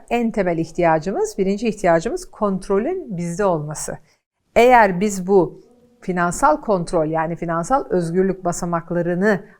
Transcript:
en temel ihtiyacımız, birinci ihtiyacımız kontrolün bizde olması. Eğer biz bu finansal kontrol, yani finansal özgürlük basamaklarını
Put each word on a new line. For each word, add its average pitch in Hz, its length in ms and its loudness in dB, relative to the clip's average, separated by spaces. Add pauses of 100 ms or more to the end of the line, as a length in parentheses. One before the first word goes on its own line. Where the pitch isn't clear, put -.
en 233 220 -2
temel 180 260 -2
ihtiyacımız, 170 800 0
birinci 202 300 -2
ihtiyacımız 185 640 0
kontrolün 208 840 -4
bizde 175 280 -4
olması. 151 520 -4 (580)
Eğer 226 440 6
biz 196 280 -2
bu 185 340 4 (400)
finansal 180 600 0
kontrol, 175 460 0
yani 160 280 -2
finansal 170 540 -2
özgürlük 180 560 0
basamaklarını 175 1000 -2 (140)